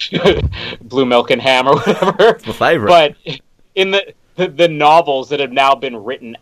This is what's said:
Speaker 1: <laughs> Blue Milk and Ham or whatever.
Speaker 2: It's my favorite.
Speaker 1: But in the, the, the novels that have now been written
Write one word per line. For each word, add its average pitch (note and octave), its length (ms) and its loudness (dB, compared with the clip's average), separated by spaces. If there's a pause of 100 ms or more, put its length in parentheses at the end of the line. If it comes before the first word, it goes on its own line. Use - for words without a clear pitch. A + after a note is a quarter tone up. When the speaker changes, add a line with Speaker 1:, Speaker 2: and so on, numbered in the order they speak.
Speaker 1:
<laughs> - 100 -10 (720)
Blue B2 240 -2
Milk A#2+ 240 0
and B2+ 100 0
Ham C3 280 0
or C#3+ 80 4
whatever. G3 380 -2 (220)
Speaker 2:
It's - 100 -18
my A2 60 -8
favorite. C3+ 360 0
Speaker 1:
But D#3+ 280 4 (580)
in F#3+ 160 -2
the, G3 240 -4 (220)
the, F3+ 120 -4
the D#3+ 200 0
novels D3 600 2
that C#3 100 -4
have C3 120 -6
now C3+ 220 2
been B2+ 220 -6
written A#2 460 -12